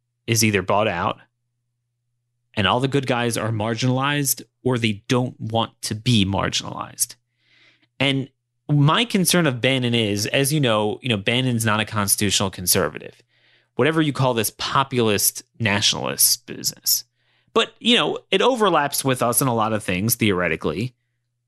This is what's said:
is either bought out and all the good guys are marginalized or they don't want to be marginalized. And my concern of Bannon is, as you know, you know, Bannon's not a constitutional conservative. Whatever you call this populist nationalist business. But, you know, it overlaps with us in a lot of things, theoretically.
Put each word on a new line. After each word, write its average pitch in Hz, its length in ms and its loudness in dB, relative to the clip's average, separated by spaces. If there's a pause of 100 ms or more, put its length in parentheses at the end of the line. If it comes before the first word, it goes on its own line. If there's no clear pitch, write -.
(260)
is 113 180 0
either 101 200 2
bought 104 240 0
out 95 320 -4 (1400)
and 101 100 0
all 104 140 2
the 135 80 0
good 131 180 0
guys 120 320 0
are 110 140 -2
marginalized 127 920 -2 (220)
or 127 160 0
they 107 280 -4
don't 127 320 -2
want 113 440 -4
to - 100 -8
be 110 320 0
marginalized. - 920 -6 (840)
And 135 300 0 (380)
my 156 380 4
concern 175 400 2
of 123 160 0
Bannon 127 320 0
is, 107 320 0
as 135 260 0
you 156 80 0
know, 107 440 2
you 127 60 -4
know, 110 80 2
Bannon's 120 480 0
not 107 140 2
a 107 60 -2
constitutional 101 640 0
conservative. 90 720 -4 (540)
Whatever 160 260 2
you 147 120 0
call 127 200 2
this 113 240 0
populist 120 840 0 (160)
nationalist 98 880 0
business. - 560 -4 (500)
But, 220 260 0
you 233 160 2
know, 160 220 0 (140)
it 196 100 4
overlaps 196 640 2
with 131 160 0
us 120 180 2
in 139 80 2
a 120 60 0
lot 110 180 0
of 107 120 -2
things, 98 320 0
theoretically. 90 800 -2 (520)